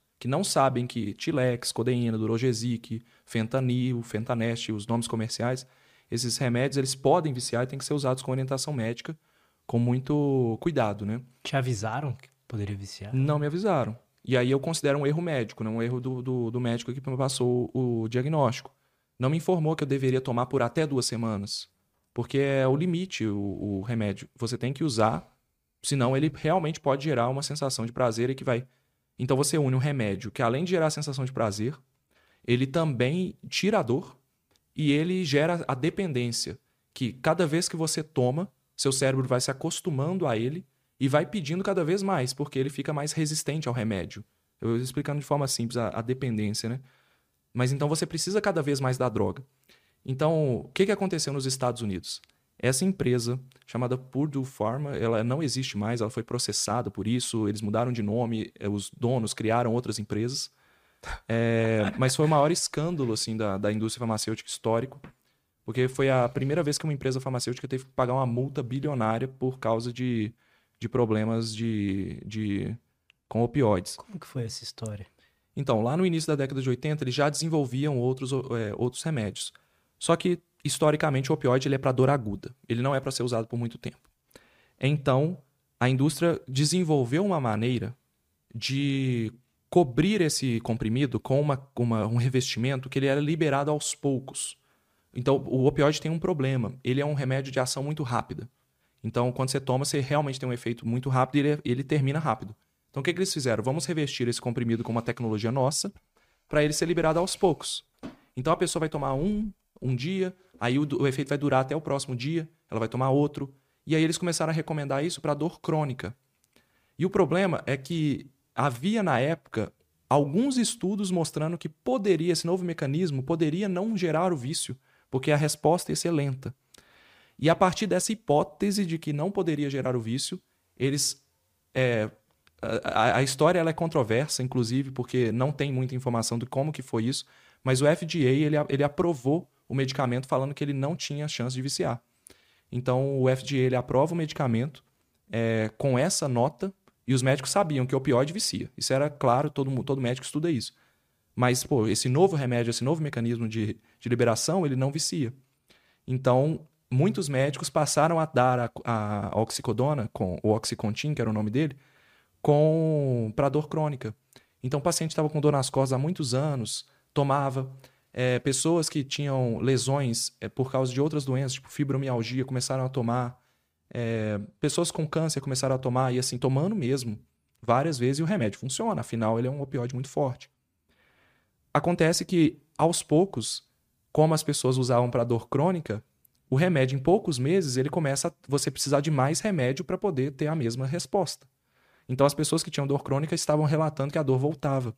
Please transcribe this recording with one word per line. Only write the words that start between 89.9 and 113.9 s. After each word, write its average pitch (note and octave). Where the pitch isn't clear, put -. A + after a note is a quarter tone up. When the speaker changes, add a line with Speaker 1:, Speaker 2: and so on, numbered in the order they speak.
Speaker 1:
esse C3+
comprimido A#2
com C3
uma, C3+
uma, A2+
um A#2+
revestimento B2+
que C#3
ele C3+
era C#3
liberado D3+
aos D3+
poucos. C3+
Então, C3
o B2+
opioide D3
tem D#3
um E3
problema. C3+
Ele B2+
é C#3+
um D3
remédio C3+
de C3+
ação C3
muito D3+
rápida. A#2
Então, A#2+
quando C3
você C#3
toma, C3
você D3
realmente C#3
tem B2+
um B2
efeito A#2
muito B2
rápido C3
e -
ele, D3
ele B2
termina C#3
rápido. A2+
Então, C#3
o -
que F3
que F3
eles F#3+
fizeram? A#2+
"Vamos C3+
revestir D3
esse A#2
comprimido A#2
com A#2
uma A2+
tecnologia A2+
nossa C#3
pra D3+
ele D3
ser E3+
liberado E3
aos F#3
poucos." -
Então, C#3
a F3
pessoa E3+
vai D#3+
tomar C#3
um, G#3
um C3
dia, F3+
aí B2
o, D3+
o C#3
efeito C3+
vai C#3+
durar C3+
até C3
o D#3+
próximo C#3
dia, D#3
ela A2
vai A2+
tomar C3
outro. C#3
E D#3